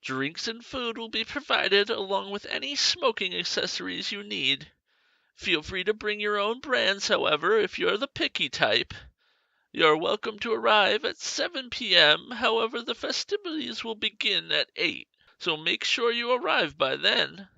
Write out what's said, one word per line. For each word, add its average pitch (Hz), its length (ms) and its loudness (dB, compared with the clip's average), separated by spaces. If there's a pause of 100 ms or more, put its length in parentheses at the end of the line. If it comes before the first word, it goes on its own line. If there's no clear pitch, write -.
Drinks 135 460 -4
and 233 160 -8
food 233 320 -6
will 226 140 -10
be 220 140 -4
provided 208 640 2
along 196 400 -2
with 202 160 -8
any - 280 -4
smoking 233 600 0
accessories 185 760 -4
you 208 120 -6
need. 156 480 -2 (680)
Feel 165 260 0
free 185 220 -6
to 208 80 0
bring 208 280 -4
your 208 180 0
own 220 220 -2
brands, 233 480 0
however, 170 500 2
if 196 200 0
you're 185 200 2
the 269 100 -4
picky 262 400 -4
type. 120 460 0 (760)
You're 156 260 6
welcome 214 420 -2
to 233 120 -4
arrive 214 520 4
at - 140 -4
seven 294 520 -6
P 214 240 -2
M, 151 360 6
however, 226 520 0
the 311 120 -6
festivities 311 920 -6
will 226 100 -4
begin 208 560 -2
at 151 240 0
eight, 151 340 -4 (300)
so 165 180 -2
make 170 280 -2
sure 240 260 0
you 240 220 0
arrive 247 460 0
by 135 180 2
then. 175 600 0